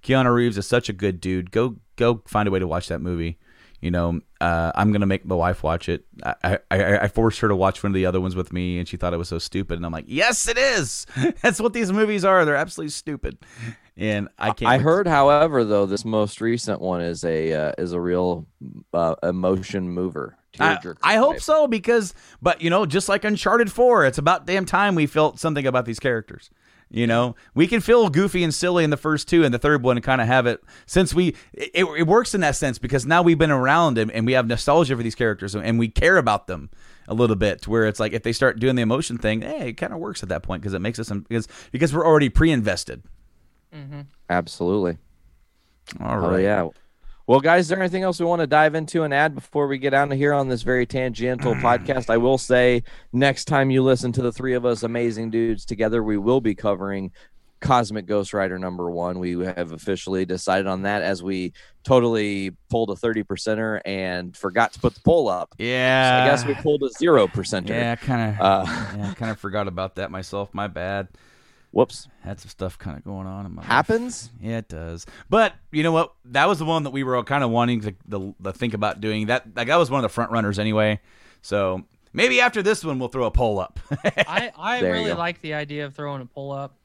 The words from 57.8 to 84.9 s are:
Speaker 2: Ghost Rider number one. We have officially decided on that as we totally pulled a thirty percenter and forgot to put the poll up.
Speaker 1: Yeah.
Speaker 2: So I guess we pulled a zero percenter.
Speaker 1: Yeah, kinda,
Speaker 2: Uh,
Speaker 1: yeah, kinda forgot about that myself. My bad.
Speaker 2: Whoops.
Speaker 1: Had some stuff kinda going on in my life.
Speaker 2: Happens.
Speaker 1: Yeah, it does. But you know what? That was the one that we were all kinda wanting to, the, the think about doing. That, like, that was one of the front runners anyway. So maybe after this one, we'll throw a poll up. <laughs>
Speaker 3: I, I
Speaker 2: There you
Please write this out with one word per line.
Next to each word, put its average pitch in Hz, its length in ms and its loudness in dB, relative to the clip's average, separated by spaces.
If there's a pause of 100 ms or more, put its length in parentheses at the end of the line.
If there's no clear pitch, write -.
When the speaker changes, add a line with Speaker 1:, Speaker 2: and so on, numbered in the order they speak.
Speaker 2:
Ghost 101 280 -2
Rider 95 260 -2
number 90 320 -6
one. 87 280 -4
We 90 240 -4
have 90 280 -6
officially 95 540 -4
decided 92 420 -2
on 95 160 -4
that 101 180 -2
as 87 220 -4
we 92 300 -6 (300)
totally 107 680 2 (180)
pulled 113 220 -2
a 92 40 -6
thirty 110 280 -2
percenter 107 600 -4
and 90 520 -6
forgot 104 360 -2
to - 80 -18
put 123 120 0
the - 80 -20
poll 151 280 4
up. 90 280 -6
Speaker 1:
Yeah. 127 520 2
Speaker 2:
So 127 140 4
I 131 60 6
guess 127 160 2
we 139 160 -4
pulled 147 220 0
a 131 60 -2
zero 143 380 4
percenter. 95 420 -4
Speaker 1:
Yeah, 117 260 -2
kinda, 117 440 -2
Speaker 2:
Uh, 95 260 4 (320)
Speaker 1:
yeah, 98 200 -6
kinda 110 180 -6
forgot 101 340 -6
about 95 260 -8
that 98 160 -8
myself. 98 420 -8
My 101 140 -6
bad. 92 400 -6 (640)
Speaker 2:
Whoops. - 360 0 (140)
Speaker 1:
Had 98 180 -12
some - 100 -20
stuff - 280 -10
kinda 73 220 -12
going 95 260 -12
on 98 220 -12
in 82 80 -14
my 82 60 -16
life. - 100 -16
Speaker 2:
Happens. 226 580 -2 (100)
Speaker 1:
Yeah, 113 200 -6
it - 80 -14
does. 82 380 -12 (240)
But 208 240 2 (180)
you 151 120 0
know 165 80 2
what? 160 220 0 (120)
That 139 220 2
was 190 120 0
the 160 60 -4
one 160 180 0
that 135 80 -6
we 135 120 -4
were 127 120 -2
all 120 80 -2
kinda 139 240 -2
wanting 117 340 2
to, 104 140 -8 (120)
the, 101 340 -8
the 95 120 -8
think 120 220 -4
about 101 260 -4
doing. 107 260 -4
That, 113 280 -4
like, 117 140 -4
that 160 80 4
was 151 120 2
one 139 100 -2
of 123 40 0
the 107 100 -2
front 117 180 -4
runners 104 280 -2
anyway. 107 400 2 (420)
So 95 420 -2 (280)
maybe 247 300 2
after 233 200 0
this 208 220 0
one, 143 160 -4
we'll 123 100 -6
throw 131 140 -2
a 110 80 0
poll 110 280 0
up. - 200 -8 (120)
<laughs> 143 140 -8
Speaker 3:
I, 196 500 -2
I 233 260 -4
Speaker 2:
There 90 80 -2
you - 100 -2